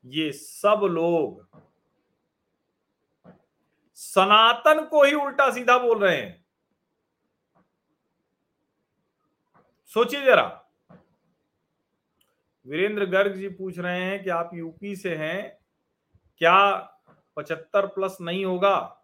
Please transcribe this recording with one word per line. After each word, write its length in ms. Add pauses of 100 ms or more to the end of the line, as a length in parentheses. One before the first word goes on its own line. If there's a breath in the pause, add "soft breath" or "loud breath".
ये 260
सब 500
लोग 680 (2500)
सनातन 880
को 200
ही 80
उल्टा 380
सीधा 280
बोल 200
रहे 180
हैं। 280 (3500)
सोचिए 380
जरा, 400 (2000)
वीरेंद्र 400
गर्ग 280
जी 140
पूछ 300
रहे 220
हैं 240
कि 60
आप 240
यूपी 420
से 180
हैं, 440 (800)
क्या 380 (600)
पचहत्तर 500
प्लस 340
नहीं 240
होगा? 600